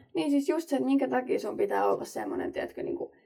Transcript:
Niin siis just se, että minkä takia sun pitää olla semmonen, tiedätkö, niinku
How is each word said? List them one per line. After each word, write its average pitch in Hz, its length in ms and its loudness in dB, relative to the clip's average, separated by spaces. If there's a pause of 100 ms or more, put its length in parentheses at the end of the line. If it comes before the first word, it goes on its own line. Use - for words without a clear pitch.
(140)
Niin 311 160 0
siis 285 180 4
just 320 200 0
se, 285 80 0
että 254 100 0
minkä 269 220 4
takia 254 300 0
sun 214 180 -6
pitää 101 360 2
olla - 120 -2
semmonen, 95 480 -6
tiedätkö, - 300 -6
niinku - 300 -6 (140)